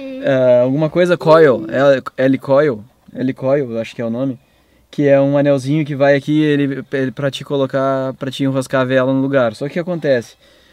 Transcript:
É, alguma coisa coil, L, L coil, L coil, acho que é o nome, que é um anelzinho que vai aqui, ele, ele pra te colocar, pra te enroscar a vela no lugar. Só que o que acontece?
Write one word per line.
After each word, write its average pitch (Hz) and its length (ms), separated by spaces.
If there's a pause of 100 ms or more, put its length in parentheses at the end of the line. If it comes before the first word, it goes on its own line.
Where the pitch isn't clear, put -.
(200)
É, 127 420
alguma 139 280
coisa 175 280
coil, 151 520
L, 135 320 (160)
L 131 200
coil, 135 460 (300)
L 131 200
coil, 131 460
acho 113 160
que 131 60
é 120 40
o 113 40
nome, 123 280 (540)
que - 160
é 139 140
um 139 160
anelzinho 143 480
que 143 100
vai 139 200
aqui, 151 260
ele, 143 500
ele 131 200
pra 139 200
te 135 140
colocar, 135 720
pra 135 160
te 139 120
enroscar 135 380
a 127 40
vela 131 280
no 135 80
lugar. 131 340
Só 139 100
que 143 60
o - 40
que 185 40
acontece? 156 560 (380)